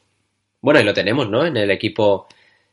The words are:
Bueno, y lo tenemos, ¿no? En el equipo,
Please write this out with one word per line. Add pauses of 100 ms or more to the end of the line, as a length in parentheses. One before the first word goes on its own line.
(600)
Bueno,
y
lo
tenemos,
¿no?
En
el
equipo, (480)